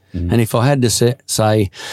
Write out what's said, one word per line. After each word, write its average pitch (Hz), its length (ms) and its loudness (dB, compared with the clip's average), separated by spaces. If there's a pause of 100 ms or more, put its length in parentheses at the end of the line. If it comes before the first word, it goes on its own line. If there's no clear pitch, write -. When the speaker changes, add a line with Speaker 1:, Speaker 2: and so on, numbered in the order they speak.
(120)
Speaker 1:
Mm-hmm. 87 200 -4
Speaker 2:
And 117 100 2
if 110 140 -2
I 117 100 2
had 139 160 2
to 117 80 2
say, 120 240 0 (120)
say, 107 440 0 (220)